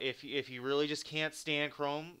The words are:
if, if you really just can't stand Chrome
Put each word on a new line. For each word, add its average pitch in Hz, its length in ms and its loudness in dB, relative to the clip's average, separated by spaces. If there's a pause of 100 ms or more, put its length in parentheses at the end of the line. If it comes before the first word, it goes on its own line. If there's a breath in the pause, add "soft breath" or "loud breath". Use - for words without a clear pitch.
if, 127 220 -2
if 139 280 -2
you 127 100 -8
really 139 260 4
just 147 200 -2
can't 156 280 0
stand 147 380 0
Chrome 147 480 0